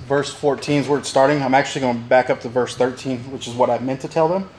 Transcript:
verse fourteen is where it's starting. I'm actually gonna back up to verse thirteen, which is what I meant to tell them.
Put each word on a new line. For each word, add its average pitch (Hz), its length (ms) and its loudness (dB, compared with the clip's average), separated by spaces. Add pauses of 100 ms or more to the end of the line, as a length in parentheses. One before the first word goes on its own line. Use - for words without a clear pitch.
verse 143 260 0
fourteen 147 460 0
is 123 80 -2
where 143 100 2
it's 117 100 -8
starting. 139 320 4
I'm 131 140 0
actually 139 280 0
gonna 120 180 0
back 123 280 2
up 131 120 -2
to 120 80 -10
verse 120 280 -2
thirteen, 127 440 -2 (100)
which 131 160 -10
is 120 80 -10
what 123 160 4
I 117 80 2
meant 131 220 -4
to 151 80 -8
tell 160 180 2
them. 190 320 -2